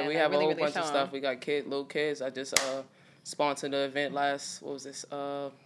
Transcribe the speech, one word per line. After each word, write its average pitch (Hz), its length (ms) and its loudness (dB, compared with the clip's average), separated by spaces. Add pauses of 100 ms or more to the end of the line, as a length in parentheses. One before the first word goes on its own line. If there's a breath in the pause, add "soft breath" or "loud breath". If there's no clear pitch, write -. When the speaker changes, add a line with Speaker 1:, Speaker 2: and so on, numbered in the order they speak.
Speaker 1:
that. - 0 -
Speaker 2:
we 151 120 0
Speaker 1:
Like, 165 80 4
Speaker 2:
have 151 80 6
Speaker 1:
really, 147 140 4
Speaker 2:
a - 20 6
whole 156 80 4
Speaker 1:
really - 80 -2
Speaker 2:
bunch 147 120 2
Speaker 1:
show 185 60 0
Speaker 2:
of 160 60 0
Speaker 1:
'em. 147 60 -2
Speaker 2:
stuff. 139 200 2
We 139 60 -4
got 131 220 0
kid, 147 260 0
little 139 200 -2
kids. 147 360 0
I 135 80 -2
just, 131 320 -2
uh, 135 200 -2 (420 loud breath)
sponsored 143 480 0
the 139 60 2
event 139 360 0
last, 143 480 -2
what 143 120 -6
was 135 100 -10
this, 139 260 -12
uh, 143 400 -6 (160)